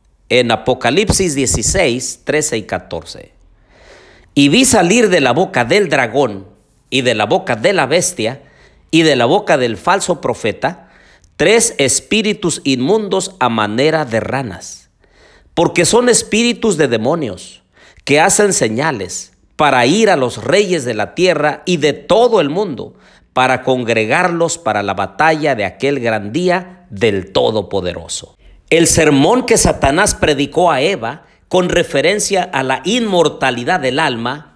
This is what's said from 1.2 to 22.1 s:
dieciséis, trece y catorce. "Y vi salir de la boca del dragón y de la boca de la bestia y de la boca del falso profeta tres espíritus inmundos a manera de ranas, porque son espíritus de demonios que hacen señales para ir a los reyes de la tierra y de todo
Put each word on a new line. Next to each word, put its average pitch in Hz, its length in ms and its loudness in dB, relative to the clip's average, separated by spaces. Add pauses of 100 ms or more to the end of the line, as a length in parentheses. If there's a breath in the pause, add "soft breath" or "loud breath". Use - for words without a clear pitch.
dieciséis, 127 880 -2
trece 151 340 -2
y 107 60 -6
catorce. - 720 -12 (1000 soft breath)
"Y 143 160 4
vi 240 160 4
salir 214 440 4
de 175 120 2
la 127 120 2
boca 131 320 0
del 180 240 0
dragón 120 580 -2 (420)
y 131 120 -2
de 120 160 0
la 107 100 0
boca 127 300 -2
de 165 160 0
la 156 140 0
bestia 131 560 -2 (500 soft breath)
y 165 100 4
de 151 140 4
la 120 100 2
boca 175 320 2
del 117 180 -2
falso 180 440 -2
profeta 120 720 -6 (460 soft breath)
tres 220 420 2
espíritus 190 840 -2
inmundos 185 800 -2
a 123 80 2
manera 117 560 0
de 110 160 -2
ranas, - 680 -10 (640 soft breath)
porque 170 320 2
son 247 240 2
espíritus 226 680 0
de 147 100 2
demonios 117 760 -4 (400 soft breath)
que 143 160 2
hacen 190 320 2
señales 117 800 -4 (220)
para 131 320 2
ir 202 220 4
a 185 60 4
los 123 300 -2
reyes 180 400 0
de 120 100 -4
la 104 220 -6
tierra 151 500 0
y 180 120 0
de 143 140 2
todo 220 480 2